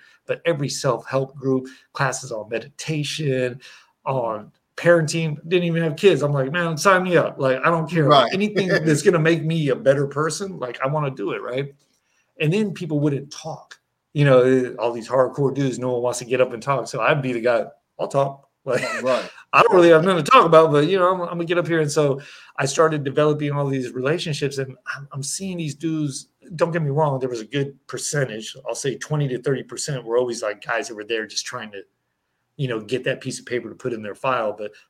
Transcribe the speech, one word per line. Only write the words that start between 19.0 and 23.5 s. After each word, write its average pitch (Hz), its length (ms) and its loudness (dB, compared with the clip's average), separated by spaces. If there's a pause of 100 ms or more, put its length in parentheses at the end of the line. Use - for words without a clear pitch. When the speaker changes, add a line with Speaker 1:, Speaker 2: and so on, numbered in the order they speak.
Speaker 2:
Right. 120 240 0 (260)
Speaker 1:
I 147 100 6
don't - 100 4
really 175 160 8
have 160 140 8
nothing 180 200 2
to 143 80 0
talk 196 140 8
about, 160 260 8
but, 147 160 4
you 190 120 2
know, 180 120 4
I'm, 185 100 -2
I'm 170 80 -6
gonna 170 160 -4
get 170 120 0
up 170 100 2
here. 165 140 2
And 147 100 -2
so 143 300 2 (360)
I 139 100 -2
started 156 360 2
developing 147 480 0